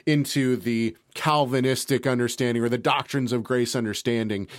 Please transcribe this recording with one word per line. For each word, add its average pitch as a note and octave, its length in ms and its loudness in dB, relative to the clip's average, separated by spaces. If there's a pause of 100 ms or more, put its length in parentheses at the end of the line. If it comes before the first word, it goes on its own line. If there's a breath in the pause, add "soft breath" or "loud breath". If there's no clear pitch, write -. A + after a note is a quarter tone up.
into C#3 520 2
the A2+ 380 -2 (200)
Calvinistic C3 920 0
understanding A#2+ 580 0
or A#2+ 60 2
the B2 80 0
doctrines C3 560 0
of A#2 100 0
grace B2 320 0
understanding A2 720 -2 (120)